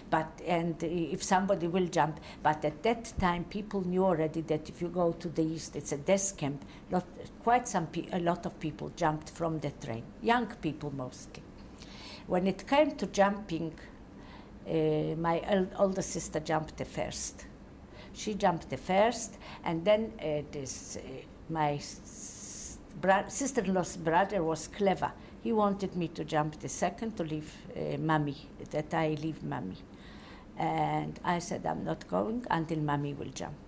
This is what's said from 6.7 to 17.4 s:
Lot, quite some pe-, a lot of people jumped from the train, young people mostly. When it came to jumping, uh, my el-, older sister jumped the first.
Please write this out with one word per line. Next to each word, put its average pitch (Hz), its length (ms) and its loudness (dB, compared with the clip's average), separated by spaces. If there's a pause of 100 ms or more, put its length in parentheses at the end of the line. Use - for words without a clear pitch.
Lot, 180 160 0 (380)
quite 240 240 6
some 175 200 0
pe-, - 240 -6
a 185 80 0
lot 175 280 2
of - 120 -8
people 151 360 -4
jumped 156 340 2
from 165 300 -2
the 147 120 -2
train, 117 320 -6 (200)
young 233 240 4
people - 480 -4
mostly. - 480 -10 (800)
When 180 220 4
it 190 200 0
came 294 280 6
to - 100 -2
jumping, 185 680 2 (920)
uh, 156 480 2
my 165 280 2
el-, 190 340 4
older 190 240 4
sister - 380 -2
jumped 156 380 0
the 131 80 -4
first. - 600 -6 (640)